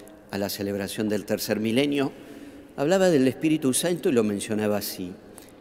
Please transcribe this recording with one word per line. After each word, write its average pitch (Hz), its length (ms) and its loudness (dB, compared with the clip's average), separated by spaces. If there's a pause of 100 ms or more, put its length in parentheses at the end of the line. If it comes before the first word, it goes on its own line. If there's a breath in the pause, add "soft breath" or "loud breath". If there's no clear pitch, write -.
(300 loud breath)
a 98 80 -4
la 98 100 -2
celebración 101 600 -4
del 104 180 -2
tercer 107 340 -2
milenio, 135 520 0 (640 loud breath)
hablaba 185 340 4
del 131 180 6
Espíritu 147 460 2
Santo 170 340 0
y 160 40 2
lo 117 120 4
mencionaba 104 540 0
así: 92 340 -8 (480 loud breath)